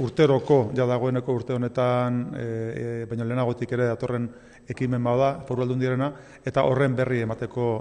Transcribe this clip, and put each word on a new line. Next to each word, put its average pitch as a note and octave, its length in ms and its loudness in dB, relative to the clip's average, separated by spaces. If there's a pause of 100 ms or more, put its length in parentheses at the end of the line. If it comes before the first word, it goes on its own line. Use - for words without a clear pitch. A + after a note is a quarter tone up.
urteroko, C3 720 4
ja B2 140 2
dagoeneko B2+ 480 0
urte A#2 180 -4
honetan, B2 680 0 (100)
e, A#2 140 -6
e, A2+ 420 -6 (220)
baino A#2 180 -2
lehenagotik B2 480 -2
ere A#2+ 140 2
datorren A#2+ 400 -4 (380)
ekimen B2 360 -2
bada, C3+ 300 2 (140)
foru B2 180 -2
aldundiarena, B2+ 440 0 (380)
eta C3+ 160 2
horren C3+ 320 2
berri B2 300 0
emateko A#2 420 -4 (120)